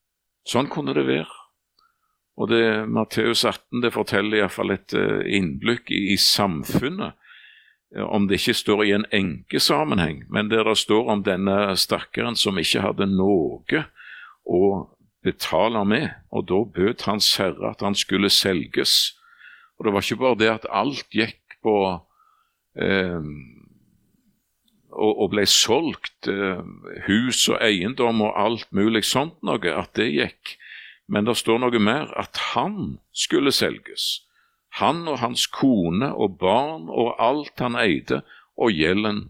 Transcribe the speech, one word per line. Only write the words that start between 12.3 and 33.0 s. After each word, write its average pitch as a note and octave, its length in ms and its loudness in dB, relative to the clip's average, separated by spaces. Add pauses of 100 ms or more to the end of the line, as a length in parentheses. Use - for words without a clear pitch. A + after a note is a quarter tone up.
som F#2+ 240 0
ikke D#2+ 240 0
hadde G2+ 240 0
noe F#2+ 800 0 (580)
å F2+ 200 2 (600)
betale G2+ 640 0
med, B2 240 0 (160)
og G#2 240 -6
da F#2 80 4 (160)
bød G2 320 0
hans G2+ 320 0
herre G#2 320 -2
at G2+ 160 -4
han G2+ 80 0
skulle G2 340 2
selges. - 840 0 (640)
Og - 80 -2
det G2+ 80 2
var G2 80 0
ikke A#2+ 220 -4
bare A#2 180 2
det A2 80 4
at A2 180 -4
alt B2 460 -2
gikk - 480 -4
på, A2 140 4 (1000)
eh, F2+ 560 0 (1700)
og, G#2+ 280 2
og F#2 80 -2
ble G#2 160 2
solgt, - 800 0
eh, G2 320 -2 (480)
hus A#2 420 2
og - 100 0
eiendom A2+ 640 2
og G#2+ 120 0
alt A2 360 0
mulig G#2+ 320 2
sånt D3+ 400 -2
noe, - 280 0
at - 240 -6
det G#2+ 160 2
gikk. - 420 -4 (520)
Men G#2 160 0
det A2+ 160 0
står A2+ 220 2
noe A#2+ 180 2
mer, A2 300 2 (100)
at - 200 -8 (160)
han C#3 420 -4 (180)